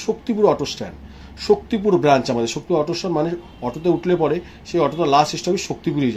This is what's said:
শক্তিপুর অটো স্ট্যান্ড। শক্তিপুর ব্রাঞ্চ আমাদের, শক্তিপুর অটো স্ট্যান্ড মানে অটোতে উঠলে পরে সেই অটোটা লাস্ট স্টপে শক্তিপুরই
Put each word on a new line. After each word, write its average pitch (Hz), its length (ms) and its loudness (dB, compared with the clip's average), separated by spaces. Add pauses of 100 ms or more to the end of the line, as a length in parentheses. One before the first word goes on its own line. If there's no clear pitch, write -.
শক্তিপুর 208 460 0
অটো 139 200 -2
স্ট্যান্ড। 101 240 -10 (500)
শক্তিপুর 208 460 2 (120)
ব্রাঞ্চ 135 280 4
আমাদের, 117 220 0
শক্তিপুর 156 280 -2
অটো 156 120 -2
স্ট্যান্ড 180 240 -4
মানে 160 120 0 (360)
অটোতে 156 300 -2
উঠলে 180 260 0
পরে 151 140 2 (320)
সেই 170 180 0
অটোটা 156 280 -2
লাস্ট 147 260 4
স্টপে 175 280 -2
শক্তিপুরই 143 480 -2